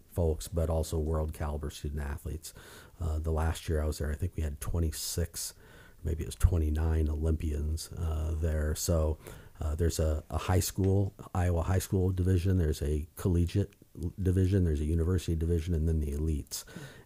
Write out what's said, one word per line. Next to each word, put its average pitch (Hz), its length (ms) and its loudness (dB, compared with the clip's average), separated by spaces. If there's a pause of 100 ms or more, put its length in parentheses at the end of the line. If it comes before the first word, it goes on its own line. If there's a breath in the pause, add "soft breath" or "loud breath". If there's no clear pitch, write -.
(120)
folks, 80 360 0
but 82 220 -2
also 80 300 0
world 78 340 0
caliber 73 380 -4
student 73 300 -6
athletes. 73 520 -8 (480 loud breath)
Uh, 78 180 0
the 80 120 -2
last 80 360 0
year 78 140 2
I 76 40 0
was 76 120 -2
there, 73 140 -2
I 76 40 -4
think - 200 -4
we 80 80 -2
had 73 180 -4
twenty-six, - 920 -2 (500 loud breath)
maybe 78 200 -2
it - 40 -8
was - 80 -8
twenty-nine 80 720 0
Olympians, 78 840 -2
uh, 80 460 -4
there. 78 360 0
So, 78 420 0 (440 loud breath)
uh, 76 140 -2
there's 82 240 2
a, 78 300 2
a - 80 -4
high 90 220 2
school, 98 540 2 (200)
Iowa 90 300 2
high 92 160 2
school 92 320 2
division, 92 460 4
there's 76 240 2
a 76 260 0 (100)
collegiate 87 560 2 (280)
l-, 85 200 -4
division, 92 420 4
there's 78 160 2
a 78 60 -2
university 82 500 2
division, 82 380 0
and 80 140 2
then 80 120 2
the 73 120 -2
elites. 76 520 -2 (420 loud breath)